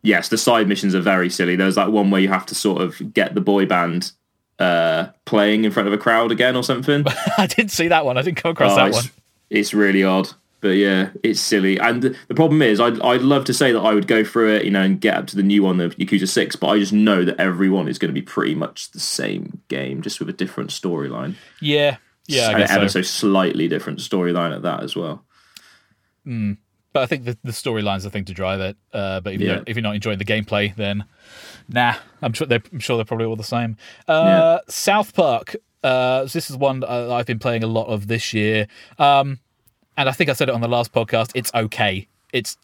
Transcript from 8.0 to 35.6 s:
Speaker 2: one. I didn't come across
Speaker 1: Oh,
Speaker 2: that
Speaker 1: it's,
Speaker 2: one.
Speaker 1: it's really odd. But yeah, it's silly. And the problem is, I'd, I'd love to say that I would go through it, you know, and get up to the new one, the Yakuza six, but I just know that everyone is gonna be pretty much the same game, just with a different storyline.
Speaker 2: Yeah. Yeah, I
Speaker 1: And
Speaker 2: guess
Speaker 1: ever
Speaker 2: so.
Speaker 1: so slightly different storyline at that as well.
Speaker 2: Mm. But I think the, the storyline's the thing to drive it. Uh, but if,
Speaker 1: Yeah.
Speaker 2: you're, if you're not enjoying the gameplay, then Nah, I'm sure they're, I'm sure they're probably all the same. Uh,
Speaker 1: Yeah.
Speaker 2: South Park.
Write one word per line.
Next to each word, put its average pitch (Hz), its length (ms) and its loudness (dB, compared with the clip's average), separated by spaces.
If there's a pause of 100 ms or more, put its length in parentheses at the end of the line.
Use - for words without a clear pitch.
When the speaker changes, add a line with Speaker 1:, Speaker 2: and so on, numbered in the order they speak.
Speaker 2:
one. 127 140 0
I 127 40 0
didn't 160 140 -2
come 170 160 -2
across 147 200 2
Speaker 1:
Oh, 101 40 4
Speaker 2:
that 127 120 4
Speaker 1:
it's, - 80 0
Speaker 2:
one. 120 140 -2 (400)
Speaker 1:
it's 104 240 0
really 98 300 4
odd. 95 260 2 (300)
But 95 160 2
yeah, 98 340 2 (120)
it's 107 180 0
silly. 95 380 2
And 120 240 0
the - 320 -4
problem 156 280 4
is, 110 180 4
I'd, 120 220 2
I'd 123 200 2
love 135 240 2
to 127 80 -2
say 131 180 2
that 110 80 2
I 107 140 2
would 98 120 2
go 110 180 2
through 110 320 2
it, - 80 0
you 98 60 -2
know, 98 120 2
and 95 180 2
get 110 160 2
up - 120 -4
to - 80 -8
the 101 60 0
new 101 200 4
one, 92 160 2
the 85 120 0
Yakuza 95 380 -2
six, - 280 -2
but 80 120 -2
I 107 100 4
just 98 140 0
know 104 320 4
that 95 160 -2
everyone 95 480 0
is - 100 -6
gonna 80 140 -2
be - 100 -4
pretty - 320 -4
much - 380 -8
the - 80 -16
same - 680 -6
game, 67 340 -6
just - 180 -10
with 78 80 -6
a - 40 -8
different - 380 -8
storyline. 71 640 -6 (260)
Speaker 2:
Yeah. 147 360 0 (320)
Yeah, 123 200 2
I - 40 2
Speaker 1:
And 107 60 2
Speaker 2:
guess - 140 2
Speaker 1:
ever 98 160 2
Speaker 2:
so. 95 140 0
Speaker 1:
so - 260 -2
slightly 92 400 2
different 76 320 -6
storyline 87 540 -2
at - 80 -12
that 85 200 -4
as - 140 -10
well. 82 280 -8 (1000)
Speaker 2:
Mm. 107 300 -4 (360)
But 139 100 2
I 127 40 0
think 127 180 -4
the, 117 200 -6
the 120 80 -8
storyline's 104 520 -4
the 98 60 -10
thing 101 140 -6
to 95 80 -12
drive 95 280 -4
it. 95 160 -6 (160)
Uh, 98 280 -6
but 95 140 -8
if, 98 60 -6
Speaker 1:
Yeah. - 60 -2 (100)
Speaker 2:
you're, 104 100 -8
if 113 100 -6
you're 120 60 -4
not 104 120 -4
enjoying 104 240 -4
the 104 60 -6
gameplay, 104 500 -2
then 101 300 -6 (640)
Nah, 120 260 2 (280)
I'm 123 100 -2
sure 147 140 -4
they're, 120 160 0 (100)
I'm 151 80 -12
sure 123 160 -2
they're 113 80 -2
probably 113 220 -4
all 113 100 -4
the 110 80 -10
same. 117 320 -4 (320)
Uh, 160 180 4
Speaker 1:
Yeah. 165 320 6 (100)
Speaker 2:
South 202 460 0
Park. 147 420 0 (260)